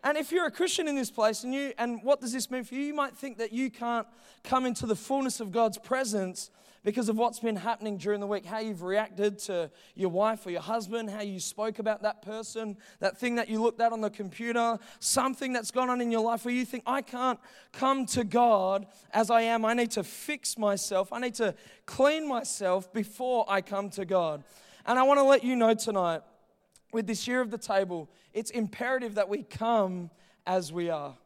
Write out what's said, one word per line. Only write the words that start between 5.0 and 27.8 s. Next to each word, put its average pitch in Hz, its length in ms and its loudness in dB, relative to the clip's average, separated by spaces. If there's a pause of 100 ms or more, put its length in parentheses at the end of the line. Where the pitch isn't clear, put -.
of 202 140 -8
God's 226 240 2
presence 208 720 -4 (340)
because 214 240 0
of 220 80 0
what's 226 240 0
been 226 160 0
happening 208 400 -4
during 202 240 -2
the 202 80 -6
week, 202 160 -4
how 208 160 -6
you've 220 240 -6
reacted 202 560 0
to 170 320 -4 (240)
your 185 140 0
wife 214 360 0
or 190 40 -10
your 170 120 -4
husband, 220 480 -4
how 214 120 -10
you 196 180 -6
spoke 214 400 -6
about 214 220 -2
that 208 220 -2
person, 214 520 -8 (240)
that - 180 0
thing 240 180 0
that 233 120 0
you 220 140 -2
looked 233 180 2
at 233 140 4
on 226 80 -4
the 214 80 0
computer, 233 680 -2 (200)
something 262 540 0
that's 226 180 -4
gone 254 180 0
on 247 120 0
in 240 100 0
your 226 100 2
life 226 220 0
where 240 100 0
you 247 120 0
think, 240 200 -10
"I 262 180 0
can't 247 360 -2 (320)
come 269 360 2
to 247 180 0
God 202 600 6 (280)
as 220 160 4
I 226 140 6
am. 226 200 2
I 226 120 4
need 233 160 2
to 202 120 -2
fix - 540 -6
myself. 202 560 0
I - 80 -4
need 247 140 -4
to 208 200 0 (300)
clean 302 420 4
myself 196 640 -2
before 233 560 -2
I 196 140 2
come 196 300 -6
to 196 120 -8
God." 165 400 0 (400)
And 240 140 2
I 254 60 6
wanna 277 200 6
let 269 200 8
you 254 120 2
know 226 200 6
tonight, 185 480 0 (680)
with 226 160 -2
this 220 200 -4
year 247 140 2
of 226 100 -2
the 233 60 -6
table, 180 520 -2 (240)